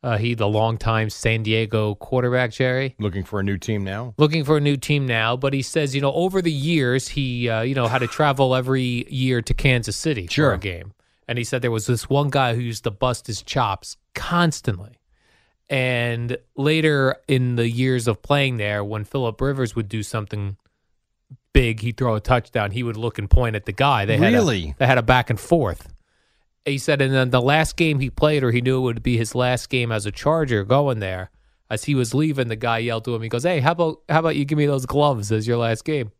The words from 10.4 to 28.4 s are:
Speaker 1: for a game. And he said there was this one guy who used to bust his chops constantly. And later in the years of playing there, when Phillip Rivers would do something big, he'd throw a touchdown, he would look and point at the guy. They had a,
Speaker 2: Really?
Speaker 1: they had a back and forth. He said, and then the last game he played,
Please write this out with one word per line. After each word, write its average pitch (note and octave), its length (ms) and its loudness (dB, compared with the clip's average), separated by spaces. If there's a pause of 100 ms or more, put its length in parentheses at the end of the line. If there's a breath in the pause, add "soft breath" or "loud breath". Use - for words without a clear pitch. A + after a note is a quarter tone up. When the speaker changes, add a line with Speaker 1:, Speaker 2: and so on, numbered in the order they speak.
Speaker 1:
for - 40 0
a F2 40 -6
game. F#2 320 -10 (360)
And A#2+ 100 -4
he A#2+ 60 -4
said B2 180 -4
there A#2+ 100 0
was A2 160 -2
this A#2+ 220 -2
one C#3+ 200 2
guy C3 260 2
who B2 60 -2
used A#2 220 -6
to A2 80 -4
bust B2 360 -2
his A2 140 -8
chops - 560 -2 (160)
constantly. D3 840 -2 (680)
And A#2+ 680 -2 (180)
later D3 600 2 (120)
in B2+ 280 2
the A#2 120 2
years B2 400 0
of A2 140 0
playing C#3 360 2
there, G#2 260 -2
when G#2 200 -6
Phillip A#2 380 -4
Rivers C3 340 -2
would G#2+ 140 -4
do G#2+ 140 -4
something G2+ 540 -6 (960)
big, A#2 260 4
he'd G#2+ 180 -6
throw A#2+ 180 0
a G#2+ 40 -2
touchdown, A2+ 520 0
he B2 120 -4
would A#2 140 -6
look A2+ 200 -4
and G2+ 120 -6
point A#2 260 4
at G2+ 100 -4
the G#2+ 60 -6
guy. B2 340 2
They A2 120 2
had A3+ 160 4
a, A#3+ 40 6
Speaker 2:
Really? G2+ 400 0
Speaker 1:
they C3 80 2
had B2+ 120 6
a A#2+ 60 2
back B2 260 4
and A2+ 100 -2
forth. C3 520 0 (720)
He C#3 120 -2
said, C#3 240 0
and C3+ 120 2
then C3 180 4
the B2+ 100 4
last D3+ 360 2
game D#3 220 2
he C3 100 -2
played, D3+ 340 2